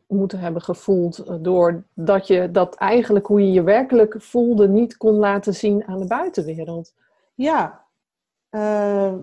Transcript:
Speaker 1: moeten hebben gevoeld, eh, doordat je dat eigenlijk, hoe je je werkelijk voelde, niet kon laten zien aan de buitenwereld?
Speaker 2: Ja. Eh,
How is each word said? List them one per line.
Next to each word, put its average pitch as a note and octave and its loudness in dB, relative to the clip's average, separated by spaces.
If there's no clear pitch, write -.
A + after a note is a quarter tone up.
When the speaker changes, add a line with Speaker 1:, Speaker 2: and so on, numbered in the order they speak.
Speaker 1:
moeten G3 -4
hebben E3+ -8
gevoeld, F3 -2
eh, - -12
doordat F3 0
je F3+ 2
dat F3 0
eigenlijk, G#3 0
hoe G#3 4
je G3 2
je F3+ 4
werkelijk A3 2
voelde, A#3 2
niet A#3 2
kon A3 2
laten G3+ 0
zien G#3 -2
aan F#3+ -8
de F#3+ -8
buitenwereld? E3 -8
Speaker 2:
Ja. B3+ -2
Eh, G3+ -2